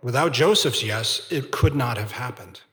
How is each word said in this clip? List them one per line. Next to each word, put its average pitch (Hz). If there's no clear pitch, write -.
Without 135
Joseph's 156
yes, 110
it 139
could 151
not 120
have 104
happened. 98